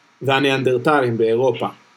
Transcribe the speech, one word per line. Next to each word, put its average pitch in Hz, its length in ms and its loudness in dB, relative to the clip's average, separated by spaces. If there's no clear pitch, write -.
והניאנדרטלים 135 960 0
באירופה. 113 500 0